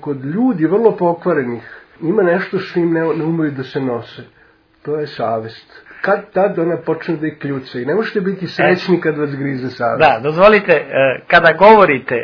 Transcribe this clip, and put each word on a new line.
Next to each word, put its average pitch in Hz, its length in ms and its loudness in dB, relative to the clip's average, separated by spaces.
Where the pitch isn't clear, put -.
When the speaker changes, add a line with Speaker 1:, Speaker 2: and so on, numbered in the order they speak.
Speaker 1:
kod 135 240 -8
ljudi 185 400 0
vrlo 202 260 2
pokvarenih 165 880 -2
ima 196 220 0
nešto 185 360 0
što 180 200 -6
im 170 120 0
ne, 165 80 0
ne 160 260 -2
umeju 160 260 -2
da 131 120 -8
se - 180 -8
nose. 120 420 -6
To 147 140 -6
je 151 120 -6
savest. 113 720 -8
Kad 196 300 -2
tad 185 280 0
ona 170 180 -2
počne 165 380 -6
da 156 120 -6
ih 151 120 -8
kljuca 135 400 -8
i 120 60 -6
ne 156 100 -2
možete 214 260 -2
biti 185 260 -4
srećni 175 500 0
Speaker 2:
E. - 40 -6
Speaker 1:
kad 151 160 -2
vas 143 180 -4
grize 135 340 -6
savest. 117 300 -4
Speaker 2:
Da, 139 240 4
dozvolite, 190 480 4
e, 147 140 2
kada 170 260 6
govorite, 160 720 6